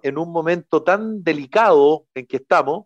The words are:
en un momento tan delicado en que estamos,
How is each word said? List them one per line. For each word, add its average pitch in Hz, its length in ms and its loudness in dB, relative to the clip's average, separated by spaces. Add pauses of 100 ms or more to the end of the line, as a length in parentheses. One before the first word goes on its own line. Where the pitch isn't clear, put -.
en 139 140 -4
un 170 120 -8
momento 165 540 -2
tan 208 400 -2
delicado 156 800 2 (100)
en 127 120 -12
que 135 100 -8
estamos, 160 500 -2